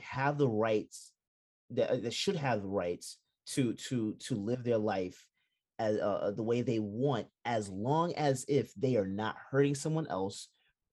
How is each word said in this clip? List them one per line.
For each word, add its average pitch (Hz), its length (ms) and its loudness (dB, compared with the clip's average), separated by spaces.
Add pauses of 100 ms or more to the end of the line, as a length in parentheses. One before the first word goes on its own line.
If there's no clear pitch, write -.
have 143 340 0
the 143 100 4
rights, 110 640 0 (600)
that, 120 320 0
that 117 100 -2
should 196 220 0
have 123 260 0
the 98 60 -6
rights 90 500 -4 (300)
to, 123 260 0
to, 113 420 -4
to - 200 -6
live 117 280 -2
their 117 140 2
life 98 480 -2 (540)
as, 107 200 2
uh, 101 360 0
the 113 80 -4
way 117 180 2
they 113 180 2
want, 110 480 0 (180)
as 110 240 0
long 139 460 0
as 139 320 0
if 135 280 2
they 127 220 2
are 95 100 2
not 101 280 -2 (140)
hurting 143 260 4
someone 156 320 -2
else, 95 420 -4 (440)